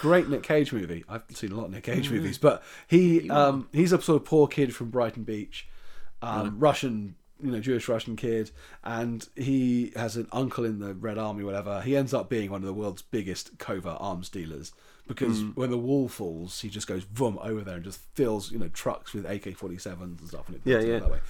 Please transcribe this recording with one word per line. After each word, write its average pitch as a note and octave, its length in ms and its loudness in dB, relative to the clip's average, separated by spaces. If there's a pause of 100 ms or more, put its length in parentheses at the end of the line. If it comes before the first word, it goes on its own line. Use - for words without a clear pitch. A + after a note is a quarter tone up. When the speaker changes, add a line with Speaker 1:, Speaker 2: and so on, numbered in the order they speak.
Speaker 1:
great E3+ 280 6
Nick C3 160 -2
Cage D3+ 280 4
movie. E2+ 360 -4
I've G#2+ 140 -8 (100)
seen G2+ 200 -6
a G2+ 40 -6
lot A2 100 -6
of F2+ 60 -10
Nick F#2 120 -12
Cage C3+ 240 0
Speaker 2:
Mm. B2+ 40 -2
Speaker 1:
movies, G2 260 0
but C3+ 240 6 (240)
he, E3+ 380 8
Speaker 2:
You E3+ 80 -2
are. C#3+ 160 8
Speaker 1:
um, C3+ 240 0
he's E3+ 200 6
a F3 80 8
sort D#3 220 4
of - 40 -12
poor D3+ 200 6
kid C#3 280 0
from A#2+ 160 -6
Brighton A#2 340 -2
Beach, G#2+ 440 -8 (540)
um, G#2+ 220 -2
Speaker 2:
Right. G#2 120 -4
Speaker 1:
Russian, A#2 600 2 (260)
you C#3 80 -2
know, A#2 100 -2
Jewish A#2+ 280 0
Russian A2+ 280 -2
kid, A2+ 360 -2 (320)
and A#2 520 -6
he B2+ 600 2
has A2+ 200 -4
an A2+ 160 -4
uncle B2 320 -2
in A2 140 -2
the G2+ 160 -8
Red G#2+ 240 -6
Army, G#2+ 260 -4
whatever. G2+ 380 -4
He C3 140 2
ends C3+ 180 2
up G#2 160 -2
being G#2+ 200 -2
one G2 120 -6
of F#2+ 40 -4
the F#2+ 60 -4
world's G2+ 300 -6
biggest - 560 -6
covert F2+ 420 -6
arms F2+ 300 -6
dealers D#2+ 420 -10 (340)
because A2+ 360 0
Speaker 2:
Mm. G#2+ 140 -6
Speaker 1:
when B2+ 140 0
the B2 60 0
wall B2+ 320 2
falls, F2 540 -8
he G#2+ 80 -8
just G#2 160 -8
goes F#2 180 -4
vroom A2 380 -2
over A2 200 -4
there F#2+ 120 -8
and E2+ 100 -8
just F#2+ 160 -14 (140)
fills, G#2+ 360 0
you A2+ 80 -2
know, G#2+ 100 4
trucks - 440 -4
with G2+ 140 -6
A G2+ 120 -4
K G2 140 -10
forty-sevens F2+ 680 -10
and E2 80 -14
stuff, - 180 -10
and - 100 -8
it - 80 -10
Speaker 2:
Yeah, B2+ 140 6
Speaker 1:
blows A2 100 2
Speaker 2:
yeah. A#2 120 2
Speaker 1:
that - 100 6
way. - 200 6